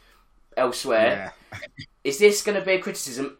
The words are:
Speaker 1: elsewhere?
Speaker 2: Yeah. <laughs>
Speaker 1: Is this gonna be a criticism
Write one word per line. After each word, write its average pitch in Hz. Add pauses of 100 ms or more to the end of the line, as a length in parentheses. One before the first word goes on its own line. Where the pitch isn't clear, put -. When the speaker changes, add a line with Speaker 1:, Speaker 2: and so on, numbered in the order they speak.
(560)
Speaker 1:
elsewhere? 120 (200)
Speaker 2:
Yeah. - (260)
<laughs> -
Speaker 1:
Is 208
this 208
gonna 202
be 190
a 185
criticism 135